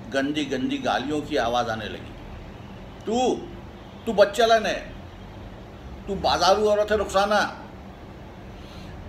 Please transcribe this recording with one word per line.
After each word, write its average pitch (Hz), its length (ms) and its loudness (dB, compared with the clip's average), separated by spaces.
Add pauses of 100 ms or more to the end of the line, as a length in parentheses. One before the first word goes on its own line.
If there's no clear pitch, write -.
(100)
गंदी 139 340 0
गंदी 131 340 0
गालियों 131 420 0
की 147 160 -2
आवाज़ 120 340 2
आने 110 140 -4
लगी। 90 280 -10 (920)
"तू, 233 280 2 (720)
तू 233 60 0
बच्चलन 214 540 6
है, - 260 -4 (1120)
तू 196 80 -4
बाजारू 175 540 6
औरत 208 220 4
है 202 60 4
रुखसाना।" 196 720 2 (1400)